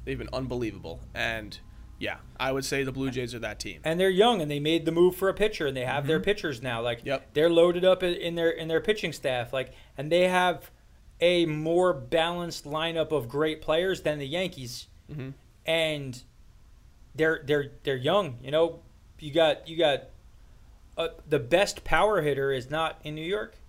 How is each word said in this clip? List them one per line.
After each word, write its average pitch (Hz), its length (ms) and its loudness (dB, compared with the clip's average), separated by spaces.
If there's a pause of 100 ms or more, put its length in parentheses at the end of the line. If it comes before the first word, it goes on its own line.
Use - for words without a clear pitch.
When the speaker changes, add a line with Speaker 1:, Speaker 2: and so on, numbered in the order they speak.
Speaker 1:
they've 135 140 -6
been 117 140 -10
unbelievable. 117 680 -6 (120)
And 110 420 -6 (440)
yeah, 101 160 -6 (240)
I 131 100 0
would 135 140 -4
say 139 180 -2
the 131 80 -4
Blue 131 220 -4
Jays 123 200 -6
are 120 60 -12
that 107 220 -8
team. 92 240 -10
Speaker 2:
And 165 160 -2
they're 190 100 4
young, 202 320 4
and 147 80 -4
they 147 80 -2
made 156 260 0
the 160 60 0
move 175 240 6
for 190 140 0
a 185 60 0
pitcher, 196 340 0
and 135 80 -4
they 127 80 -4
have 139 240 -2
their 160 100 2
Speaker 1:
Mm-hmm. 185 60 -2
Speaker 2:
pitchers 170 380 -2
now. 120 200 -4
Like, 120 220 -4
Speaker 1:
Yep. 135 300 -6
Speaker 2:
they're 156 140 6
loaded 175 360 6
up 185 180 6
i-, 185 60 0
in 170 260 -2
their, 170 160 4
in 165 160 -6
their 160 140 2
pitching 190 320 -2
staff. 123 400 -2
Like, 131 200 -4 (240)
and 147 140 -6
they 175 160 6
have 180 460 2 (480)
a 175 260 4
more 165 480 2
balanced 165 720 -2
lineup 156 480 -2
of 131 160 0
great 156 340 -2
players 170 400 0
than 151 160 -2
the 143 80 -6
Yankees. 143 640 -6 (200)
Speaker 1:
Mm-hmm. 131 200 -10 (360)
Speaker 2:
And 156 560 -2 (960)
they're, 156 280 2
they're, 139 260 0 (140)
they're 139 120 0
young. 151 460 0
You 131 80 -12
know, 165 300 2 (400)
you 147 120 -10
got, 156 360 2
you 160 100 -8
got, 147 260 2 (960)
uh, 165 100 -4 (200)
the 147 100 0
best 170 460 0
power 185 380 4
hitter 139 280 0
is 127 200 -4
not 156 340 -4
in 151 100 -8
New 156 100 -10
York. 208 300 -6 (140)